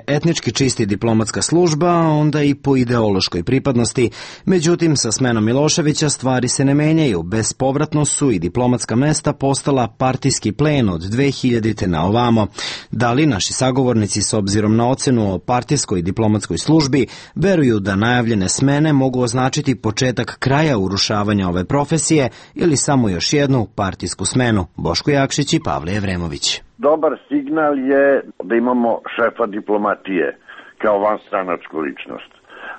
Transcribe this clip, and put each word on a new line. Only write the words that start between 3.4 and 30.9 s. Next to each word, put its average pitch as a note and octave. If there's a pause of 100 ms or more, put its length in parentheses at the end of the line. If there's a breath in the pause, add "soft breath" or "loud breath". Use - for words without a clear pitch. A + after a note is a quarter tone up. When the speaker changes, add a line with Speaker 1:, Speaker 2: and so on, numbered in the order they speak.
Speaker 1:
pripadnosti. A#2 (340 loud breath)
Međutim, E3+
sa A#2
smenom A#2
Miloševića D3
stvari B2+
se C3+
ne C#3
menjaju. D3+
Bespovratno C3
su C#3+
i G2+
diplomatska A#2+
mesta D3
postala C3+ (100)
partijski C3
plen C#3+
od E2+
dve A#2
hiljadite A2+
na E2
ovamo. A2+ (440 loud breath)
Da A#2
li D3
naši G#2+
sagovornici, B2
s -
obzirom G#2
na A#2
ocenu A#2+
o F2
partijskoj B2
diplomatskoj G2+
službi, C#3+ (280 loud breath)
veruju D3
da G2
najavljene A2+
smene C#3+
mogu C3
označiti B2+
početak A#2
kraja C#3
urušavanja G2
ove F2+
profesije C#3+ (260 loud breath)
ili D#3+
samo B2+
još F2
jednu C3+
partijsku F#2+
smenu? A2 (100)
Boško -
Jakšić C#3
i D#3+
Pavle D#2
Evremović. F2 (100)
Speaker 2:
Dobar C#3+ (100)
signal D3
je C#3 (200)
da F#2
imamo A#2+ (180)
šefa A#2
diplomatije G2+ (420 loud breath)
kao G#2+